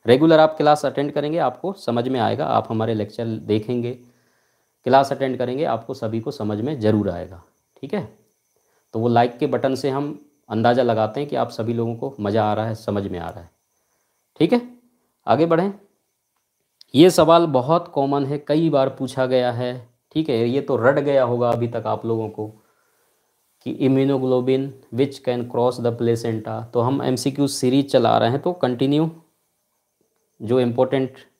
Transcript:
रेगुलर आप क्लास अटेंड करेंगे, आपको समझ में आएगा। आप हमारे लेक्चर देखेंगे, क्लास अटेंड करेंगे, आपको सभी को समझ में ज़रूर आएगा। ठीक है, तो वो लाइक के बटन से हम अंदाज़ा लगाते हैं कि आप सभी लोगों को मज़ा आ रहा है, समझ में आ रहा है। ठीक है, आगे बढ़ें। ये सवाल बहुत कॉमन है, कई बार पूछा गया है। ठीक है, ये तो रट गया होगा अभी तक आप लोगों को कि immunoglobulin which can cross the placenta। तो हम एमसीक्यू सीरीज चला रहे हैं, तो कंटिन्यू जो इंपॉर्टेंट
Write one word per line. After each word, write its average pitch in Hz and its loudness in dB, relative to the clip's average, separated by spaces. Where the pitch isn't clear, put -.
रेगुलर 156 6
आप 156 4
क्लास 147 2
अटेंड 143 -4
करेंगे, 151 -4
आपको 160 -4
समझ 120 -4
में 131 -2
आएगा। 110 -2
आप 113 0
हमारे 113 -2
लेक्चर 110 -6
देखेंगे, 113 -4
क्लास 135 2
अटेंड 131 -4
करेंगे, 127 -4
आपको 113 -4
सभी 113 -6
को 123 -8
समझ 104 -6
में 139 -4
ज़रूर 107 2
आएगा। 87 -10
ठीक 139 -12
है, 147 -6
तो 113 -4
वो 117 2
लाइक 120 2
के 151 -2
बटन 131 -2
से 131 -4
हम 143 -6
अंदाज़ा 120 2
लगाते 110 0
हैं 147 -6
कि 143 -6
आप 120 -2
सभी 117 -6
लोगों 117 -4
को 135 -8
मज़ा 104 0
आ 107 0
रहा 107 -2
है, 110 -6
समझ 101 -4
में 90 -8
आ 82 -10
रहा 82 -14
है। 87 -20
ठीक - 2
है, - -2
आगे 139 4
बढ़ें। 170 2
ये 170 8
सवाल 170 6
बहुत 151 0
कॉमन 139 -2
है, 143 -6
कई 160 2
बार 135 2
पूछा 127 -4
गया 127 0
है। 123 -6
ठीक 156 -2
है, 120 2
ये 139 0
तो 139 -2
रट 131 4
गया 139 2
होगा 120 0
अभी 117 0
तक 117 -6
आप 110 -4
लोगों 110 -2
को 107 -10
कि 127 -8
immunoglobulin 131 2
which 139 -2
can 123 -4
cross 120 0
the 117 -2
placenta। 113 -2
तो 120 0
हम 127 0
एमसीक्यू 135 0
सीरीज 139 0
चला 113 4
रहे 113 4
हैं, 139 0
तो 180 -2
कंटिन्यू 139 0
जो 123 2
इंपॉर्टेंट 127 0